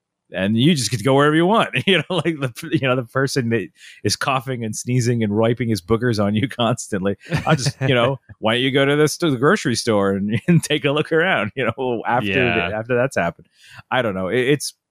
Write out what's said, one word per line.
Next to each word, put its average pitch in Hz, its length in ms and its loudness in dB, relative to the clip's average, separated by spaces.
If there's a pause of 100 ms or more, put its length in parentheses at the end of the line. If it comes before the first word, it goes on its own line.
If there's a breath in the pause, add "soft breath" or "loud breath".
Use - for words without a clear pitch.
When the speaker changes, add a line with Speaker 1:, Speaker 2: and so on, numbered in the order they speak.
(320)
Speaker 1:
and 95 260 0
you 151 160 4
just 123 160 -4
get 127 80 -4
to 104 60 -8
go 135 100 4
wherever 143 220 4
you 170 100 4
want." 208 240 2 (100)
<laughs> - 60 -6
You 190 120 4
know, 180 180 -4
like, 160 240 -2
the, 135 320 -8
you 147 160 0
know, 127 80 2
the 131 80 -2
person 131 460 -2
that 110 180 -2 (340 loud breath)
is 104 140 -2
coughing 131 480 -4
and 110 100 -6
sneezing 123 480 0
and 104 140 0
wiping 117 320 2
his 110 120 -2
boogers 113 420 0
on 101 120 0
you 110 140 0
<laughs> - 0 -
constantly. 104 680 -2 (300 loud breath)
I'll 156 100 2
just, 135 260 -4
you 131 120 2
know, 123 240 2 (100)
Speaker 2:
<laughs> 107 120 -20
Speaker 1:
"Why 110 140 2
don't 123 80 0
you 131 100 0
go 139 120 2
to 139 120 2
this, 147 220 2
to 170 120 0
the 131 60 2
grocery 139 400 2
store 101 360 2
and, 101 320 -2
<laughs> - 40 0
and 170 140 6
take 151 220 -2
a 143 60 0
look 147 220 -2
around?" 160 420 0
You 131 120 -2 (100)
know, 127 300 -4
after 117 220 0
Speaker 2:
Yeah. 90 420 0
Speaker 1:
the, 104 40 -6
after 117 220 -2
that's 127 200 -2
happened. 85 320 -4 (420 loud breath)
I 127 120 0
don't 107 120 -2
know. 95 140 -4
It, 120 200 0
it's, 143 260 0 (160)